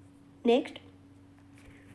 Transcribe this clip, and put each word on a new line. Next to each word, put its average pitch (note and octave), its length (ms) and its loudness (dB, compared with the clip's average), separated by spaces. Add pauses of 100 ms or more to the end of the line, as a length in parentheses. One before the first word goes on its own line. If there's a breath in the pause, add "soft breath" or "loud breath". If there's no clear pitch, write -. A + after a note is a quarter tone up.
(440)
नेक्स्ट, B3 340 0 (1160 soft breath)